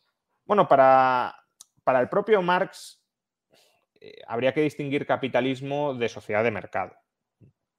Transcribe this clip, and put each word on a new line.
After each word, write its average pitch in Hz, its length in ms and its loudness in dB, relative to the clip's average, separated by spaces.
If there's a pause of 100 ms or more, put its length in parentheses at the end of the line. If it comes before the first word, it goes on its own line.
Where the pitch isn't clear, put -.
(460)
Bueno, 202 220 2
para, 127 680 4 (480)
para 131 160 2
el 127 80 0
propio 202 340 0
Marx, 180 600 -4 (960)
eh, - 280 -20
habría 123 260 -2
que 151 80 0
distinguir 143 440 -4
capitalismo 135 880 -4
de 117 140 -4
sociedad 107 360 -4
de 117 80 0
mercado. 92 440 -8 (840)